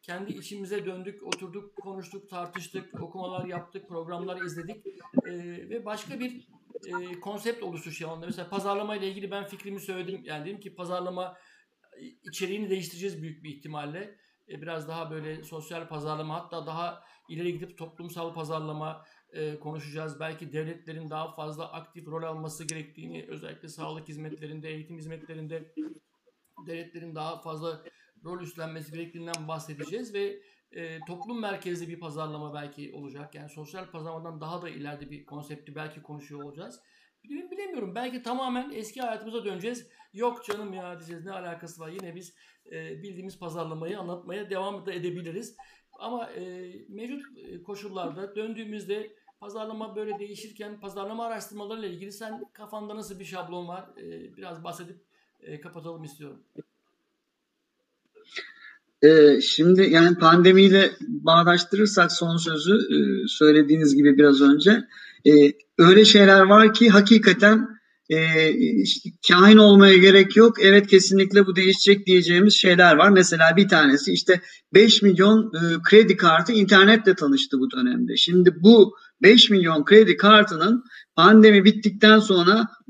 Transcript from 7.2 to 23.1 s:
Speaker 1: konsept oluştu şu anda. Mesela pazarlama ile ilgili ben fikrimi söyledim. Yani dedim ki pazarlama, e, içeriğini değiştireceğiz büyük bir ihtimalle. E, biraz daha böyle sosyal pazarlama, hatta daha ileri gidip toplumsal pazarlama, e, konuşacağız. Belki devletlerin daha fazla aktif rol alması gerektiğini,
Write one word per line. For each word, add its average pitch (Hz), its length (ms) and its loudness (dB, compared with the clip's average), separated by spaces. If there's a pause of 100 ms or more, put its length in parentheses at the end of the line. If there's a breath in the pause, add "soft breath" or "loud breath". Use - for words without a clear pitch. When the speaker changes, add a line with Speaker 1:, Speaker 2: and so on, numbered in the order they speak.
Speaker 1:
konsept 214 420 -18
oluştu 170 280 -20
şu 156 200 -20
anda. 165 160 -20
Mesela 180 220 -20
pazarlama 202 480 -14
ile 196 120 -16
ilgili 196 220 -20
ben 196 140 -18
fikrimi 196 360 -20
söyledim. 185 440 -20
Yani 151 220 -20
dedim 202 140 -20
ki 202 140 -20
pazarlama, 180 600 -18 (600)
e, - 100 -20
içeriğini 190 640 -18
değiştireceğiz 175 520 -16
büyük 156 220 -20
bir 151 60 -20
ihtimalle. 151 680 -20 (300)
E, 147 140 -20
biraz 160 260 -20
daha 165 220 -20
böyle 156 340 -20
sosyal 160 440 -20
pazarlama, 156 460 -18
hatta 170 320 -20
daha 170 360 -18 (260)
ileri 170 240 -16
gidip 165 260 -20
toplumsal 170 560 -20
pazarlama, 156 680 -18 (280)
e, 151 260 -18
konuşacağız. 151 600 -20
Belki 160 320 -20
devletlerin 156 580 -18
daha 156 240 -18
fazla 156 380 -20
aktif 160 340 -20
rol 160 160 -18
alması 160 420 -20
gerektiğini, 165 640 -20